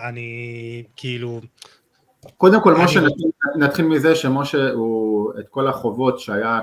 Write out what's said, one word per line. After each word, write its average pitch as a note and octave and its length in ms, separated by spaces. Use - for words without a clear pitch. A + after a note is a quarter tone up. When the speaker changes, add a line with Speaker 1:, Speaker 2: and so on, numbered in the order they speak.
Speaker 1:
אני, A#2 800
כאילו." A#2+ 460
Speaker 2:
קודם F#3 240
כל, E3+ 140
Speaker 1:
אני E3 80
Speaker 2:
משה, F3 180
Speaker 1:
לא D3+ 60
Speaker 2:
נתחיל, D#3+ 220
נתחיל D3 300
מזה D#3+ 300
שמשה, C#3 560
הוא, A2 680
את G#2 100
כל C3+ 180
החובות B2+ 520
שהיה A2+ 440